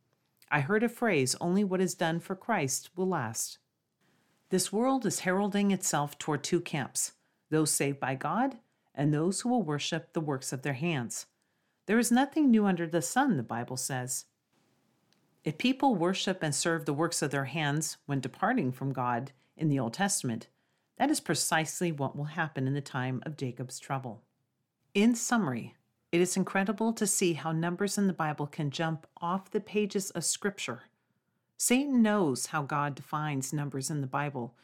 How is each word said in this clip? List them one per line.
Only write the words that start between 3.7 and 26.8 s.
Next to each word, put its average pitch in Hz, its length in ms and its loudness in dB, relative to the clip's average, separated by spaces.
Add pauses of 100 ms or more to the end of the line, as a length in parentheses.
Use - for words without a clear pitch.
This 185 240 0
world 247 320 2
is 175 140 0
heralding 202 500 2
itself 160 480 0
toward 147 260 -2
two 175 160 2
camps, - 540 -4 (380)
those 156 180 4
saved 139 300 0
by 135 160 0
God 196 420 0 (380)
and 151 180 4
those 165 280 2
who 240 80 -2
will 247 120 4
worship 156 500 -4
the - 80 -2
works 143 320 -4
of 131 120 -6
their 143 100 -2
hands. 131 540 -4 (580)
There 220 140 4
is 233 120 4
nothing 277 380 4
new 220 160 8
under 170 220 2
the 160 140 2
sun, 254 360 2
the 120 60 -2
Bible 120 340 -6
says. 127 480 -4 (1160)
If 151 160 -6
people 262 360 2
worship 185 460 0
and 151 140 0
serve 165 300 0
the 151 80 0
works 160 280 0
of 151 80 0
their 139 160 -2
hands 147 520 -2 (100)
when 139 120 0
departing 139 520 0
from 135 200 -4
God 123 420 -2 (220)
in 160 140 0
the 139 100 2
Old 117 140 -2
Testament, 143 540 -2 (500)
that 285 140 2
is - 80 0
precisely 160 720 -2
what 139 240 -4
will 147 100 -6
happen 151 400 -4
in 135 80 0
the 143 80 -2
time 127 420 -4
of 156 140 -10
Jacob's 127 420 -8
trouble. 127 440 -8 (720)
In 220 180 6
summary, 170 640 0 (360)
it 170 80 4
is 180 160 4
incredible 196 560 0